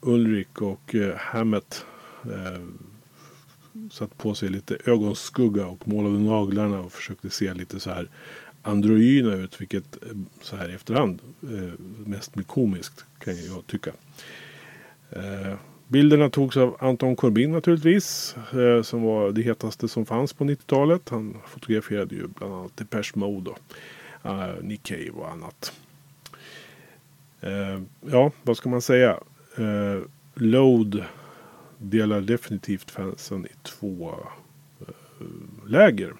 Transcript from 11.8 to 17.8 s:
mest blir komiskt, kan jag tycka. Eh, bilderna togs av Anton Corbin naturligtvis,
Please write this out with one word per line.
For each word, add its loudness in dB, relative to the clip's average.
mest -10
blir -6
komiskt, -2
kan -10
jag -14
tycka. -8
Eh, -10
bilderna 8
togs 0
av 4
Anton 2
Corbin 4
naturligtvis, 2